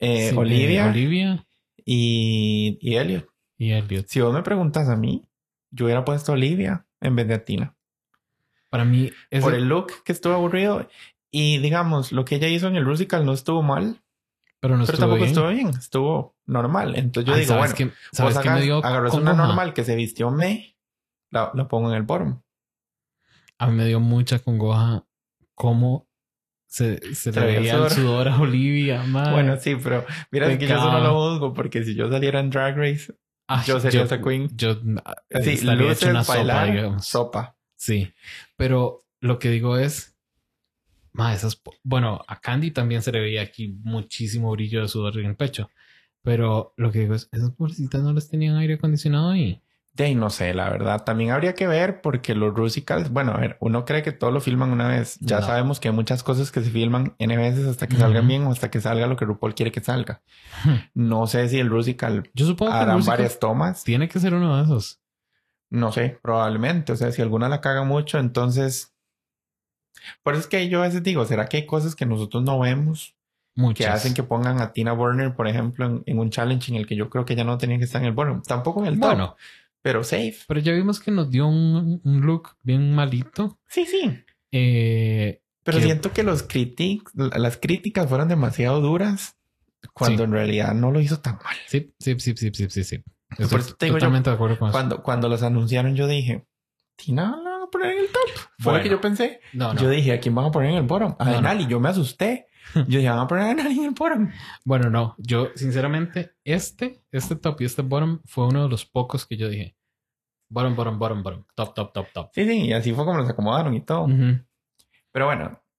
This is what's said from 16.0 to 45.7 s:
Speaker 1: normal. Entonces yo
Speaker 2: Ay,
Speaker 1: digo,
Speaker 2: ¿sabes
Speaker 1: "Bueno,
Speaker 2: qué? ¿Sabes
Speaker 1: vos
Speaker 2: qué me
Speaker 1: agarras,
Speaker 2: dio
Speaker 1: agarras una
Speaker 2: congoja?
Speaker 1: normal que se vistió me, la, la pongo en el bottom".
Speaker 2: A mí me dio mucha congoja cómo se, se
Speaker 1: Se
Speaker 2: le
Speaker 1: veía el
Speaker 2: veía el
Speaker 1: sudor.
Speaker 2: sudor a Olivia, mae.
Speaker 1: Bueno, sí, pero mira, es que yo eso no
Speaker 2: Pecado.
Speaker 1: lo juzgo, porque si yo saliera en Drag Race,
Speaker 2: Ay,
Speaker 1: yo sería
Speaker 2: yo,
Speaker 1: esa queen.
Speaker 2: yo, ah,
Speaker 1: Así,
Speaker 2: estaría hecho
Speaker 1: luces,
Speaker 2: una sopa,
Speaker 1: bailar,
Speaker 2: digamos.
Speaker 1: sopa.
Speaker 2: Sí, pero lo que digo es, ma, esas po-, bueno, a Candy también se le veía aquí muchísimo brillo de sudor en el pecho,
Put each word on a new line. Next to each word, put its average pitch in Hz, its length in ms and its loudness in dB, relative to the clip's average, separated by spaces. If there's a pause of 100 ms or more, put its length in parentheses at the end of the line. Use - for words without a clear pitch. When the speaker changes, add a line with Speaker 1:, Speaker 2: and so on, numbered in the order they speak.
Speaker 1:
normal. 135 480 0
Entonces 123 320 -2
yo 139 80 2
Speaker 2:
Ay, 156 60 6
Speaker 1:
digo, 123 140 4
Speaker 2:
¿sabes 110 200 4
Speaker 1:
"Bueno, 127 180 -2
Speaker 2:
qué? - 240 -16
¿Sabes 127 180 4
Speaker 1:
vos 139 100 0
Speaker 2:
qué 147 40 2
me 160 40 4
Speaker 1:
agarras, 139 120 4
Speaker 2:
dio 143 200 2
Speaker 1:
agarras 123 300 2
una 151 180 4
Speaker 2:
congoja? 165 160 6
Speaker 1:
normal 175 260 0
que 127 100 -2
se 117 120 0
vistió 117 340 -2
me, 180 460 -2 (540)
la, 110 240 -2
la 131 120 -2
pongo 117 240 0
en 113 60 0
el 110 80 -2
bottom". 151 360 -4 (1160)
Speaker 2:
A 123 80 0
mí 113 100 4
me 113 100 2
dio 113 140 2
mucha 120 380 2
congoja 110 640 0 (500)
cómo 123 520 0 (600)
se, 113 320 -2 (160)
se - 180 -6
Speaker 1:
Se 107 80 0
Speaker 2:
le 117 60 4
Speaker 1:
veía 107 120 2
el 113 40 2
Speaker 2:
veía 113 120 2
el - 40 4
Speaker 1:
sudor. 156 140 4
Speaker 2:
sudor 127 360 2
a 135 120 4
Olivia, 135 640 2
mae. 135 280 0
Speaker 1:
Bueno, 139 240 4
sí, 143 260 -2
pero 123 220 0 (260)
mira, 139 200 2
es 131 80 0
que 143 100 -2
yo 135 80 4
eso 127 80 2
no 127 140 4
Speaker 2:
Pecado. 123 160 4
Speaker 1:
lo 156 180 2
juzgo, 143 220 -2
porque 123 300 -4
si 110 100 -4
yo 113 160 -2
saliera 135 300 0
en 135 100 0
Drag 139 260 0
Race, 147 360 -2 (380)
Speaker 2:
Ay, 127 160 2
Speaker 1:
yo 131 140 2
sería 123 200 4
Speaker 2:
yo, 123 60 4
Speaker 1:
esa 120 140 -2
queen. 135 360 -2
Speaker 2:
yo, 113 200 0 (280)
ah, - 100 -14 (200)
Speaker 1:
Así, 127 180 0
Speaker 2:
estaría 123 220 2 (180)
hecho - 140 2
Speaker 1:
luces, - 40 6
Speaker 2:
una 120 140 2
sopa, 127 140 0
Speaker 1:
bailar, 110 340 2
Speaker 2:
digamos. 101 340 -2
Speaker 1:
sopa. 120 500 -4 (200)
Speaker 2:
Sí, 101 360 -2 (440)
pero 127 440 0 (200)
lo 123 180 0
que 123 120 -2
digo 120 280 0
es, 143 380 -4 (960)
ma, 113 220 -2
esas 104 220 -4
po-, - 260 -20
bueno, 123 460 0
a - 120 -12
Candy 147 300 -2
también 117 320 -2
se 127 100 -2
le 113 80 0
veía 107 220 -2
aquí 104 260 -8 (140)
muchísimo 110 680 -4
brillo 110 300 -2
de 104 60 -4
sudor 104 300 -4
en 104 80 -4
el 104 100 -4
pecho, 131 340 -6 (520)